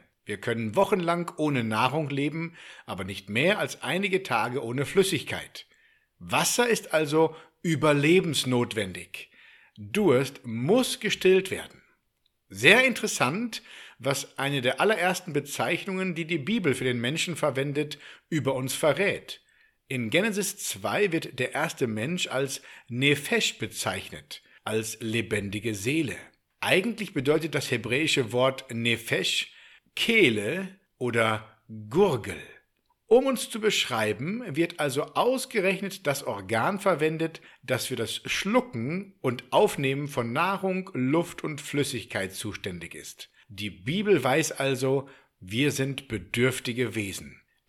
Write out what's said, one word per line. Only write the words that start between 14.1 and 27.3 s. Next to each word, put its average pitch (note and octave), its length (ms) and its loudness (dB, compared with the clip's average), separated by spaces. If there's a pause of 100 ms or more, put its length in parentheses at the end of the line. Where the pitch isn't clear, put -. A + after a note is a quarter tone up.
eine C#3 220 0
der B2 220 2
allerersten F3+ 500 2
Bezeichnungen, F3 800 -2
die E3 120 -4
die E3+ 120 -2
Bibel E3+ 360 0
für B2 100 -4
den B2 160 0
Menschen D3+ 380 -4
verwendet, C#3+ 600 -2 (320)
über C3+ 240 0
uns C3 200 -4
verrät. D3+ 680 0 (460)
In B2 220 -4
Genesis F#3+ 480 0
zwei C3+ 560 -2
wird - 260 -4
der B2+ 140 -2
erste D3 340 -2
Mensch A#2 400 -2
als C3+ 340 -4 (280)
Nephesh D3 720 2
bezeichnet, - 840 -8 (220)
als A2 340 -4
lebendige G#2+ 760 -2
Seele. A2 440 -2 (420)
Eigentlich F#3 540 0
bedeutet D3 420 0